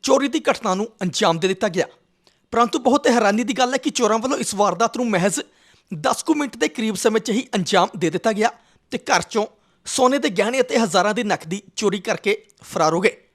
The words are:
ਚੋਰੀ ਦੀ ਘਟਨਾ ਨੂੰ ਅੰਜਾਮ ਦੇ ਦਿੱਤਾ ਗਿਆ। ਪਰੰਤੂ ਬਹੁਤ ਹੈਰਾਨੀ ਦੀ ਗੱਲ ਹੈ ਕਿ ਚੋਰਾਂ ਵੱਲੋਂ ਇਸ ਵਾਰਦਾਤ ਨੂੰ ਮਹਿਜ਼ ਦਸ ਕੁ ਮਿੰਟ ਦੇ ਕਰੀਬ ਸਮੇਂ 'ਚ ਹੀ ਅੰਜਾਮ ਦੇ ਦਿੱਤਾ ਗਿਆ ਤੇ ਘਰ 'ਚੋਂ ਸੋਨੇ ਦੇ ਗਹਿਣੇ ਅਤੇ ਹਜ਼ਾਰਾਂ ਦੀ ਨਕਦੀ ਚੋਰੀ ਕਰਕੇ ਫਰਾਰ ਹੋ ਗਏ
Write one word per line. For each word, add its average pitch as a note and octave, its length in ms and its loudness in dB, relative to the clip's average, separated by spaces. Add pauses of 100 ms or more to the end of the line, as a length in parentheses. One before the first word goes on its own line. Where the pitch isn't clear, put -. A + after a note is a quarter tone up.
ਚੋਰੀ C4+ 260 2
ਦੀ C4+ 120 -2 (100)
ਘਟਨਾ F#3 240 -2
ਨੂੰ G#3 120 -4 (160)
ਅੰਜਾਮ E3+ 360 0
ਦੇ F#3 100 0
ਦਿੱਤਾ F#3+ 200 -2
ਗਿਆ। E3+ 180 -2 (640)
ਪਰੰਤੂ A#3+ 280 2
ਬਹੁਤ C4+ 280 2
ਹੈਰਾਨੀ A3+ 380 2
ਦੀ G#3+ 80 -4
ਗੱਲ B3+ 200 0
ਹੈ C4+ 60 -2
ਕਿ C4+ 120 -2
ਚੋਰਾਂ A3 280 0
ਵੱਲੋਂ C4 200 -2
ਇਸ - 160 -6
ਵਾਰਦਾਤ G3+ 420 0
ਨੂੰ A#3+ 140 -2
ਮਹਿਜ਼ F#3+ 300 0 (520)
ਦਸ D#3+ 300 -2
ਕੁ D#4 120 0
ਮਿੰਟ C#4+ 220 -4
ਦੇ C4 120 -2
ਕਰੀਬ A3 260 -4
ਸਮੇਂ G#3+ 260 2
'ਚ A3 100 -6
ਹੀ A3+ 240 -2
ਅੰਜਾਮ F#3 340 2 (100)
ਦੇ D#3+ 120 0
ਦਿੱਤਾ F#3+ 220 -2
ਗਿਆ G#3+ 180 0 (400)
ਤੇ C4 80 -6
ਘਰ C#4 220 2
'ਚੋਂ G#3+ 260 -2 (400)
ਸੋਨੇ C4 320 2
ਦੇ C#4 120 0
ਗਹਿਣੇ G#3+ 300 0
ਅਤੇ B3+ 180 0
ਹਜ਼ਾਰਾਂ G3+ 360 2
ਦੀ A#3+ 80 -2
ਨਕਦੀ G3 400 -4 (140)
ਚੋਰੀ G#3 220 -2
ਕਰਕੇ G3 380 -2 (260)
ਫਰਾਰ D#3+ 320 0
ਹੋ F3 60 0
ਗਏ G#3 160 0 (180)